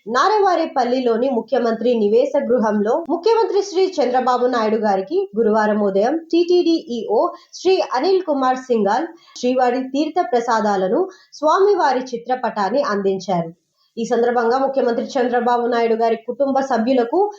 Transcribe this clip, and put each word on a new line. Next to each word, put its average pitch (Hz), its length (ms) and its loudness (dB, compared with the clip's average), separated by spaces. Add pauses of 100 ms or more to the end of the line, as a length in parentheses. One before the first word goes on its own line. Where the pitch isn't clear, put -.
నారవారిపల్లిలోని 262 1200 2
ముఖ్యమంత్రి 233 640 0
నివేశ 226 380 2 (120)
గృహంలో 220 640 0
ముఖ్యమంత్రి 403 540 2
శ్రీ 370 300 0 (100)
చంద్రబాబు 247 440 0
నాయుడు 226 300 0
గారికి 214 600 -2
గురువారం 214 460 2
ఉదయం 202 360 0
టీటీడీ 330 680 0
ఈఓ 240 440 -2 (200)
శ్రీ 370 300 0 (120)
అనిల్ 359 280 2
కుమార్ 262 340 0
సింఘాల్ 240 500 0 (320)
శ్రీవారి 254 460 0
తీర్థ 311 480 -2
ప్రసాదాలను 220 760 0 (240)
స్వామివారి 339 680 2
చిత్రపటాన్ని 233 840 -2
అందించారు. 190 680 -2 (460)
ఈ 226 60 -4
సందర్భంగా 233 540 0
ముఖ్యమంత్రి 247 460 0
చంద్రబాబు 240 600 0
నాయుడు 233 280 0
గారి 226 220 0
కుటుంబ 262 440 -2
సభ్యులకు 262 800 0